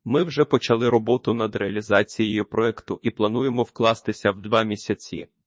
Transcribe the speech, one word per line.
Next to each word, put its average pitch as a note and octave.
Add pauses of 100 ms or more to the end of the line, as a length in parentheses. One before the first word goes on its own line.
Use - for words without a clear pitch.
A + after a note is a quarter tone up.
Ми C#3
вже D3
почали A#2+
роботу A#2
над A2
реалізацією G#2
проекту A2
і A#2
плануємо A#2+
вкластися A2
в G2
два A2
місяці. G#2 (200)